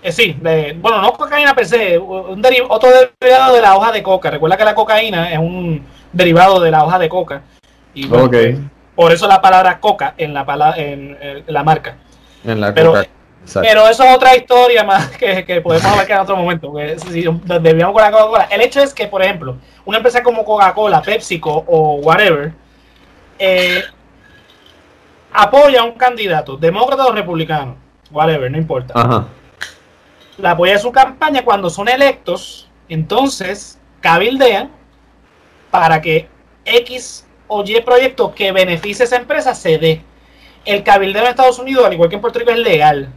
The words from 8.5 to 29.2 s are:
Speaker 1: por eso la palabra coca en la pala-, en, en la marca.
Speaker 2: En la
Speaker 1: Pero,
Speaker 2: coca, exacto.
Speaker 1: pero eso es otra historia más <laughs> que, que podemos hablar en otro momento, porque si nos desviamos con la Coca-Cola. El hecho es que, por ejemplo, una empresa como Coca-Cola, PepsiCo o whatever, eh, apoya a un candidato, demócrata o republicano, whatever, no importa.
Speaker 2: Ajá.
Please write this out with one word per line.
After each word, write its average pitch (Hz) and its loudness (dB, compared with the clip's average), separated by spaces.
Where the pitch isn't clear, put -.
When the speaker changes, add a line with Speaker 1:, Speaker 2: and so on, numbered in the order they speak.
Speaker 1:
por 170 4
eso 170 0
la 190 6
palabra 185 4
coca - -2
en 151 -8
la 139 -8
pala-, 143 -2
en, 143 -12
en 143 -16
la 147 -6
marca. 156 -4
Speaker 2:
En 110 -4
la 104 -2
Speaker 1:
Pero, - 4
Speaker 2:
coca, 98 0
exacto. 202 -2
Speaker 1:
pero 214 6
eso 226 2
es 254 8
otra 254 6
historia 247 2
más 190 0
<laughs> - -20
que, 190 -4
que 180 -4
podemos 165 -2
hablar 196 0
en 202 0
otro 190 -2
momento, 170 -6
porque 151 -8
si 170 -8
nos 170 -4
desviamos 165 2
con 220 4
la 208 4
Coca-Cola. 214 2
El 202 0
hecho 262 0
es 277 0
que, 208 -8
por 196 -4
ejemplo, 165 -4
una 208 -4
empresa 240 0
como 226 0
Coca-Cola, 202 0
PepsiCo 165 -6
o 156 0
whatever, 160 0
eh, 180 -2
apoya 254 4
a - 0
un 233 -6
candidato, 196 -4
demócrata 240 0
o 247 2
republicano, 160 -6
whatever, 151 -2
no 151 -6
importa. 147 -8
Speaker 2:
Ajá. 117 0